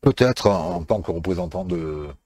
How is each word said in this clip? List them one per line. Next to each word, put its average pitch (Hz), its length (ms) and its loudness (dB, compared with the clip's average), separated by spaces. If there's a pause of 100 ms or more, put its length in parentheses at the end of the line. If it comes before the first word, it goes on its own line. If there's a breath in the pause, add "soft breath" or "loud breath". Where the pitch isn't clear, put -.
peut-être 127 500 4
en, 87 240 0
en 87 80 -4
tant 101 200 0
que 90 100 -4
représentant 87 520 -2
de 78 440 -4 (180)